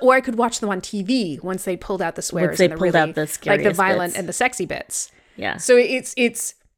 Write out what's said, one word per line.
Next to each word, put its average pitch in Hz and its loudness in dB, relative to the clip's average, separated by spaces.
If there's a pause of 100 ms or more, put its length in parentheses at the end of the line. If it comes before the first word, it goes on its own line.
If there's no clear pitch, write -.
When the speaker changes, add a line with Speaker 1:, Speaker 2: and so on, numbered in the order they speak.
Speaker 1:
or 254 8
I 262 4
could 247 -4
watch 240 0
them 214 -2
on 185 -2
T 202 -6
V 185 -2
once 185 -6
they 180 -2
pulled 185 -6
out 165 -4
the 170 -8
swears 175 0
Speaker 2:
Once - -6
they 190 6
Speaker 1:
and 160 2
the 160 -10
Speaker 2:
pulled 170 0
Speaker 1:
really, 170 6 (120)
Speaker 2:
out 160 -14
the 156 -2
Speaker 1:
like, 151 -4
the - -6
Speaker 2:
scariest 185 2
Speaker 1:
violent 180 2
Speaker 2:
bits. - -4
Speaker 1:
and 175 -6
the 180 -8
sexy 247 -2
bits. - -8 (260)
Speaker 2:
Yeah. - -4
Speaker 1:
So 247 4
it's, 247 2
it's, 240 -2 (240)